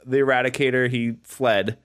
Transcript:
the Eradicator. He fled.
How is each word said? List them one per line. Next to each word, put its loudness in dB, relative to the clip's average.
the 0
Eradicator. 0
He -4
fled. -2